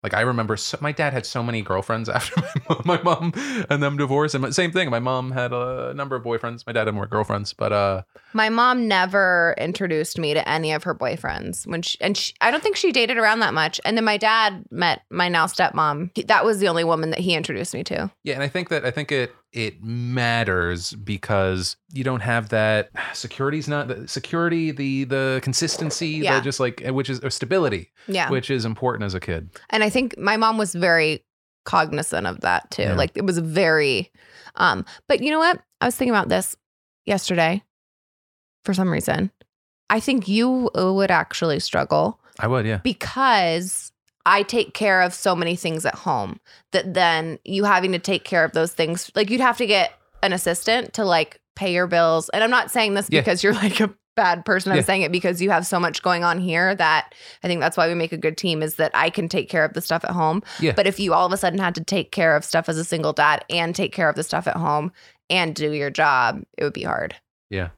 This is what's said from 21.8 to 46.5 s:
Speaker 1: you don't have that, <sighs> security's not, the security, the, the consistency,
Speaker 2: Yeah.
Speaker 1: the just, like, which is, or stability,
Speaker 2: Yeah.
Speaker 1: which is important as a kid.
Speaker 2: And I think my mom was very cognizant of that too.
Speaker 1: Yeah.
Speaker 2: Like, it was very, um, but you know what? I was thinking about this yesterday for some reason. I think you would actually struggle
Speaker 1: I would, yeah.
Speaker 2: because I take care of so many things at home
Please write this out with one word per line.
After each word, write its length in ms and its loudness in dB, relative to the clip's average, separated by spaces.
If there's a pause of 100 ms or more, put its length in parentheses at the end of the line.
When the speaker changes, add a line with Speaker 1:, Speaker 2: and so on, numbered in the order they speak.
Speaker 1:
you 100 -6
don't 180 -2
have 280 -2
that, 400 2 (120)
<sighs> 120 -8
security's 560 -6
not, 180 -2
the 200 -8
security, 640 -2
the, 340 -2
the 380 0
consistency, 680 -2
Speaker 2:
Yeah. 300 0
Speaker 1:
the 40 -2
just, 160 -4
like, 280 -2
which 220 -2
is, 140 -4
or 60 -4
stability, 640 -2 (160)
Speaker 2:
Yeah. 240 0
Speaker 1:
which 180 -2
is 160 0
important 400 -2
as 80 -4
a 60 -4
kid. 300 -6 (200)
Speaker 2:
And 140 2
I 80 2
think 260 -2
my 200 0
mom 200 2
was 160 -2
very 500 2 (420)
cognizant 600 0
of 160 -6
that 300 0
too. 100 -6
Speaker 1:
Yeah. 140 0
Speaker 2:
Like, 180 0
it 120 -4
was 120 0
very, 720 2 (440)
um, 300 2 (220)
but 140 2
you 80 0
know 80 0
what? 240 2 (200)
I 40 0
was 100 0
thinking 200 0
about 140 0
this 260 0 (500)
yesterday 560 0 (1040)
for 80 0
some 160 2
reason. 400 0 (640)
I 80 4
think 280 0
you 460 2
would 380 2
actually 480 0
struggle 600 0 (200)
Speaker 1:
I 80 0
would, 180 0
yeah. 120 -2
Speaker 2:
because 1120 0 (340)
I 180 4
take 300 -2
care 280 2
of 120 2
so 220 0
many 220 -2
things 280 -4
at 100 -2
home 440 -4 (320)